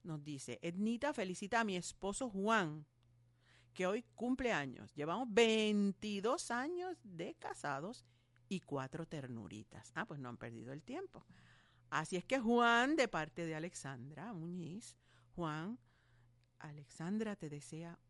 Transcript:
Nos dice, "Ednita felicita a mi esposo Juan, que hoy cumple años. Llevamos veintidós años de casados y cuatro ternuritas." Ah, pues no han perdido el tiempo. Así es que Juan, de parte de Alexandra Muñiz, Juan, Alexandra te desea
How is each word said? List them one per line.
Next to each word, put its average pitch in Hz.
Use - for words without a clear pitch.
Nos 156
dice, 139
"Ednita 220
felicita 202
a 226
mi 196
esposo 202
Juan, 190
que 185
hoy 214
cumple 247
años. 139
Llevamos 170
veintidós 214
años 349
de 175
casados 147
y 185
cuatro 143
ternuritas." 113
Ah, 175
pues 143
no 127
han 120
perdido 117
el 147
tiempo. 349
Así 156
es 180
que 262
Juan, 240
de 254
parte 170
de 160
Alexandra 156
Muñiz, 170
Juan, 165
Alexandra 175
te 156
desea 160